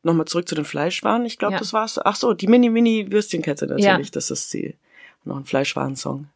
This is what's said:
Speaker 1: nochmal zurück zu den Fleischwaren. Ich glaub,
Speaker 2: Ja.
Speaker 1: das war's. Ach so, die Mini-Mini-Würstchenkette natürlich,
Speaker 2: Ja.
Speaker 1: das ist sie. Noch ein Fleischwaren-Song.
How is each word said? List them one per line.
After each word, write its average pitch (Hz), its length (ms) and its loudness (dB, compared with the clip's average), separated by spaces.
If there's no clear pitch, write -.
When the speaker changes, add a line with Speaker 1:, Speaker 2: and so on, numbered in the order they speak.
Speaker 1:
nochmal 165 240 2
zurück 175 220 -4
zu 165 60 -6
den 151 100 -4
Fleischwaren. 185 600 -2
Ich - 120 -10
glaub, 208 140 0
Speaker 2:
Ja. 190 60 -2
Speaker 1:
das 202 140 -6
war's. 220 260 -2
Ach - 180 0
so, 247 160 2
die 185 140 0
Mini-Mini-Würstchenkette 214 1200 4
natürlich, - 180 0
Speaker 2:
Ja. - 40 -18
Speaker 1:
das - 180 -4
ist - 200 -6
sie. - 260 -8
Noch 139 120 -6
ein 135 80 -8
Fleischwaren-Song. 139 920 -4